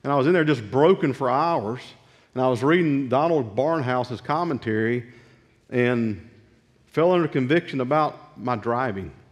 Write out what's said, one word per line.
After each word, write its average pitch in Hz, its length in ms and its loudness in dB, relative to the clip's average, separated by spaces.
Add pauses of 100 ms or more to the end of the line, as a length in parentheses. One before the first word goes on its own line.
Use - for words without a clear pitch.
and 139 80 0
I - 20 2
was 135 100 2
in 170 60 4
there 170 140 4
just 120 260 -2
broken 156 400 4
for 127 180 -2
hours, 131 520 -2 (520)
and 127 80 -4
I 131 60 2
was 123 160 0
reading 143 460 2
Donald 131 480 0
Barnhouse's 127 640 -2
commentary 120 920 -2 (580)
and 120 600 0 (560)
fell 170 260 2
under 170 160 2
conviction 143 540 0
about 143 580 -2
my 123 160 -4
driving. 107 560 -4 (200)